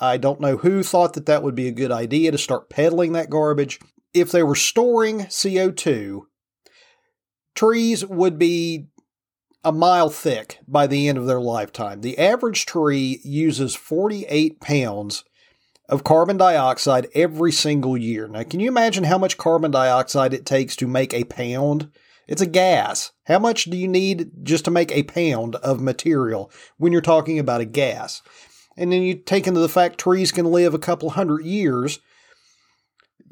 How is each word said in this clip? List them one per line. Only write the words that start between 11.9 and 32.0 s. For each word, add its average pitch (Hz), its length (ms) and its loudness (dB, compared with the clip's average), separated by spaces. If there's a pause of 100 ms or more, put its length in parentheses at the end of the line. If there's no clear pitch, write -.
The 120 180 -6
average 226 480 0
tree 139 560 0
uses 143 520 -2
forty-eight 160 840 -2
pounds 104 640 -4 (640)
of 139 160 -2
carbon 175 340 4
dioxide 135 760 2
every 160 380 2
single 139 440 0
year. 113 320 -6
Now, 110 160 -10
can 170 160 -6
you 220 80 0
imagine 226 360 0
how 170 140 2
much 190 180 0
carbon 160 340 2
dioxide 131 600 2
it 131 140 -6
takes 135 300 0
to 131 100 -4
make 127 260 -2
a 120 120 -2
pound? 143 680 -4 (360)
It's - 160 -4
a 185 40 2
gas. 160 680 2 (140)
How 165 120 4
much 226 260 0
do 175 120 -6
you 180 120 -4
need 185 420 0 (120)
just 156 220 0
to 180 60 -2
make 170 220 2
a 143 100 2
pound 123 540 -2
of 131 260 -2
material 127 680 -2 (280)
when 165 120 2
you're 170 120 2
talking 160 360 2
about 123 220 -2
a 117 60 -4
gas? 113 560 -4 (560)
And 180 120 -2
then 180 120 2
you 185 120 -2
take 190 320 -2
into 180 140 0
the 165 80 2
fact 175 300 0
trees 185 340 0
can 175 140 -2
live 175 260 4
a 160 60 -2
couple 160 320 -4
hundred 151 340 -2
years. 147 560 -2 (1300)